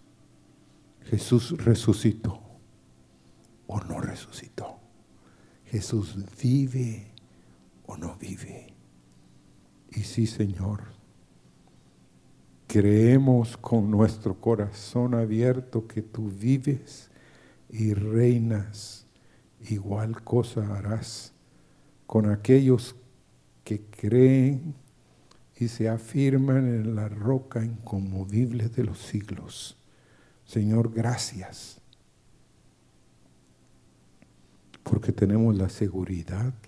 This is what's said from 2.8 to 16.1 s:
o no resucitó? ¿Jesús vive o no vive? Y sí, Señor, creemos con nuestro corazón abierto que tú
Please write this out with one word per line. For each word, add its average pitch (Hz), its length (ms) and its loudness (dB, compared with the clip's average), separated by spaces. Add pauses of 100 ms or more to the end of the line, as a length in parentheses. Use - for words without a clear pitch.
o - 140 -6
no - 200 -10
resucitó? - 800 -12 (840)
¿Jesús 104 520 -6 (240)
vive 127 720 -2 (760)
o - 100 -14
no 82 200 -12
vive? - 580 -16 (1160)
Y 110 120 -8
sí, - 240 -2
Señor, 101 580 -4 (1800)
creemos 117 880 6
con 107 340 0
nuestro 107 500 2
corazón 117 720 -2
abierto 117 720 0
que - 160 -6
tú 107 280 -8